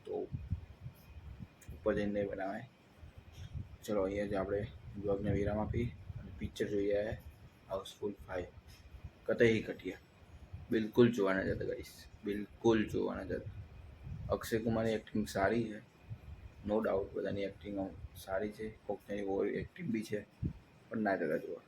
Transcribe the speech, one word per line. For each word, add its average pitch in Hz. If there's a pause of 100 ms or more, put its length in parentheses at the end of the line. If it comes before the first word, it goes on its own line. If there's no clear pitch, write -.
તો 95 (1600)
ઉપર 104
જઈને 101
નહીં 101
બનાવાય. 98 (1160)
ચલો, 104
અહીંયા 101
જ 101
આપણે 101 (300)
બ્લોગને 101
વિરામ 101
આપી 117 (360)
અને -
પિક્ચર 104
જોઈ 101
આવ્યા 104 (520)
હાઉસફુલ 98
ફાઈવ. 92 (840)
કતઈ 113
ઘટિયા, - (720)
બિલકુલ 110
જોવા 95
ના 95
જતા -
ગાઈસ, - (180)
બિલકુલ 104
જોવા 98
ના 95
જતા. - (800)
અક્ષય 107
કુમારની 113
એક્ટિંગ 107
સારી 104
છે, 107 (880)
no 104
doubt, 101 (100)
બધાની 95
એક્ટિંગ 98
આમ 95 (280)
સારી 98
છે, 110 (180)
કોકની 101
ઓવર 98
એક્ટિંગ 95
બી 110
છે, - (640)
પણ 113
ના 101
જતા 82
જોવા -